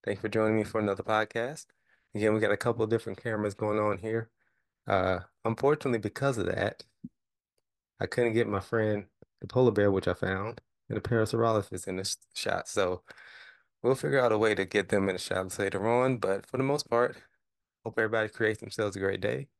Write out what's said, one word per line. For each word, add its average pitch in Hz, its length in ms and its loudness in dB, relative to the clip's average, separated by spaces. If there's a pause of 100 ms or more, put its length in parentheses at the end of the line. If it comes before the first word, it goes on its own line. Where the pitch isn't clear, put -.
Thanks 104 160 -6
for 110 80 -6
joining 110 300 2
me 104 80 0
for 107 160 -4
another 101 220 -2
podcast. 113 640 -4 (460)
Again, 107 200 2
we 110 80 2
got 104 100 4
a 104 60 2
couple 117 260 0
of 107 60 0
different 110 340 -2
cameras 104 300 -2
going 107 260 -2
on 104 200 0
here. 110 300 -4 (560)
Uh, 92 340 2 (260)
unfortunately, 131 540 0
because 120 380 -2
of 92 100 -2
that, 90 360 -2 (1160)
I - 60 0
couldn't 120 260 0
get 113 160 2
my 101 100 0
friend 107 460 0 (340)
the - 80 -14
polar 127 240 4
bear, 101 180 4
which 95 200 2
I 90 40 0
found, 98 460 -4 (300)
and 113 80 -4
a 104 40 -2
Parasaurolophus 110 880 0
in 92 80 -6
the 95 80 -6
sh-, - 140 -6 (160)
shot. - 340 -4
So 90 360 0 (760)
we'll 127 140 4
figure 139 240 0
out 120 140 4
a 107 40 4
way 107 180 4
to 95 100 0
get 101 240 0
them 98 180 4
in 92 80 0
the 92 60 -8
shots 95 360 -4
later 98 300 -2
on. 123 300 2
But 98 280 -2
for - 120 -6
the 127 60 0
most 143 260 -2
part, 120 260 2 (680)
hope 110 120 -6
everybody 110 300 0
creates 107 320 0
themselves 104 380 -4
a - 20 -6
great 98 220 0
day. 123 260 -2 (120)